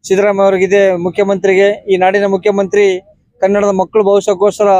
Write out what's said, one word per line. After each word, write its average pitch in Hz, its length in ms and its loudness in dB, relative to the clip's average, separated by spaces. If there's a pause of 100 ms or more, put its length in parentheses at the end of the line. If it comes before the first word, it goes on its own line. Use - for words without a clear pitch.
ಸಿದ್ದರಾಮಯ್ಯ 196 400 0
ಅವ್ರಿಗಿದೆ, 196 380 2 (140)
ಮುಖ್ಯಮಂತ್ರಿಗೆ. 196 720 0 (200)
ಈ 190 80 0
ನಾಡಿನ 190 300 0
ಮುಖ್ಯಮಂತ್ರಿ 196 600 0 (560)
ಕನ್ನಡದ 202 260 0
ಮಕ್ಕಳು 190 360 -2
ಭವಿಷ್ಯಕ್ಕೋಸ್ಕರ 202 760 0